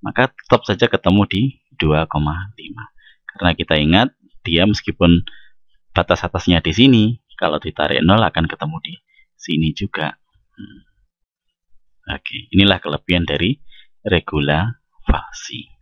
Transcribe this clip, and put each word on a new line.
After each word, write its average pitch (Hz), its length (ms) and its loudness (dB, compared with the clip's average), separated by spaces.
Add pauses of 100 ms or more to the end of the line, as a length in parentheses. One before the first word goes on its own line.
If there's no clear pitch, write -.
Maka - 240 0
tetap - 400 0
saja 117 240 0
ketemu 101 320 2
di 98 180 -2 (380)
dua 78 240 2
koma 78 560 -4
lima. - 240 -16 (480)
Karena 87 240 -2
kita 80 240 0
ingat, 87 320 2 (320)
dia 85 240 2
meskipun 87 560 2 (720)
batas 85 240 0
atasnya 87 400 0
di 80 160 -4
sini, 120 280 6 (360)
kalau 80 160 -2
ditarik 76 480 -2
nol 101 160 4
akan 82 240 0
ketemu 78 400 -8
di 85 100 -14 (420)
sini 78 360 -4
juga. - 480 -8 (320)
Hmm. 1077 280 -20 (1300)
Oke, - 480 -14
inilah 98 240 2
kelebihan 85 480 -4
dari 82 320 -2 (480)
regula 80 720 -2 (240)
falsi. - 640 -6 (160)